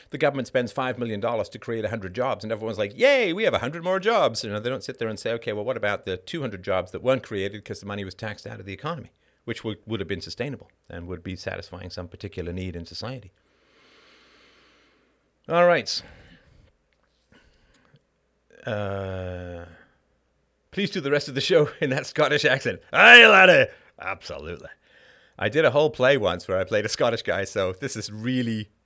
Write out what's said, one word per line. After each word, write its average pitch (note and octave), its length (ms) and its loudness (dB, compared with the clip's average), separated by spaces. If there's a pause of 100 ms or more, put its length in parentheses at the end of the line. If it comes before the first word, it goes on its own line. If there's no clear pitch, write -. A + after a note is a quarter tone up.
(100)
the D3 80 -10
government C#3 300 0
spends B2 240 -2
five B2+ 260 -4
million A2 220 -4
dollars A2+ 300 -2
to - 80 -16
create A2+ 260 -6
a G#2 40 -4
hundred G2 260 -8
jobs, B2 280 -2
and A2 100 -6
everyone's A2 260 -4
like, G#2 180 -2
"Yay, B3 380 2
we G#3+ 100 -2
have D3+ 100 2
a - 40 0
hundred D#3+ 260 -6
more F#3 160 0
jobs." F3 440 2
You A2 60 -6
know, G#2 100 -4
they A#2+ 100 -4
don't C3 140 -6
sit - 140 -12
there A2+ 100 -4
and G#2+ 100 -6
say, A2+ 140 -4
"Okay, A#2 200 -6
well, G#2 120 -6
what B2 120 -4
about G#2 300 -2
the F#2 100 -4
two - 240 -10
hundred G2+ 220 -8
jobs F#2 300 -2
that F2+ 100 -10
weren't B2 200 2
created G2+ 440 -6
'cause G#2 140 -10
the G#2 60 -16
money G2+ 180 -8
was F#2+ 100 -10
taxed G#2+ 320 -12
out A2 140 -12
of G2 40 -18
the G2 80 -10
economy?" D3 380 -10 (360)
Which - 180 -8
would, G#2+ 220 -6
would G#2+ 140 -6
have F2+ 80 -6
been F#2 120 -6
sustainable B2 500 -10 (180)
and F2 200 -12
would F2 140 -10
be F#2 120 -8
satisfying F#2 540 -12
some F2 200 -12
particular F2 440 -10
need F#2 240 -6
in E2+ 80 -10
society. G2+ 480 -14 (2250)
All E3+ 160 4
right. E3 380 2 (2750)
Uh, F#2 960 -8 (1080)
please G3 200 -4
do F#3+ 100 -6
the C#3 100 -4
rest C#3+ 160 2
of C#3 80 -12
the C3 60 -2
show D#3 340 4
<laughs> - 60 -20
in D3+ 80 0
that C3+ 180 -2
Scottish D3 380 0
accent. B2+ 360 0 (120)
Aye, A3+ 340 12
laddie. F#3 460 8 (260)
Absolutely. E2 720 -10 (720)
I G2+ 100 -2
did D3 160 2
a C3 60 6
whole D3+ 200 4
play C3+ 280 4
once F2+ 280 0
where F#2+ 120 0
I F#2+ 60 0
played G#2 200 0
a A2 60 -4
Scottish A#2 320 0
guy, G2 220 -2
so F#2+ 280 -2
this B2+ 240 -8
is G#2+ 160 -10
really A2+ 560 -4 (180)